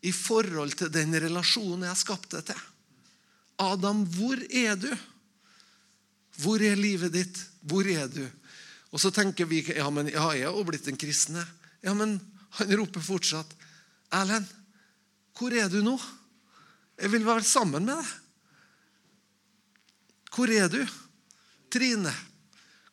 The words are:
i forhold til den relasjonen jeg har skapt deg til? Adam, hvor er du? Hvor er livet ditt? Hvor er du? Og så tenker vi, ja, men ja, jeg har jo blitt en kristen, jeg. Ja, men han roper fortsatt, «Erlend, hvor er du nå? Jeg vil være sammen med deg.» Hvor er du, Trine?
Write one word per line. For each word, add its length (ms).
i 80
forhold 640
til 160
den 260
relasjonen 640
jeg 80
har 80
skapt 360
deg 120
til? 160
Adam, 400
hvor 320
er 320
du? 120
Hvor 260
er 160
livet 360
ditt? 240
Hvor 220
er 220
du? 120
Og 80
så 100
tenker 380
vi, 140
ja, 180
men 200
ja, 240
jeg 120
har 80
jo 120
blitt 200
en 120
kristen, 420
jeg. 80
Ja, 80
men 200
han 200
roper 240
fortsatt, 480
«Erlend, 320
hvor 160
er 160
du 140
nå? 140
Jeg 140
vil 160
være 160
sammen 400
med 160
deg.» 160
Hvor 160
er 160
du, 140
Trine? 400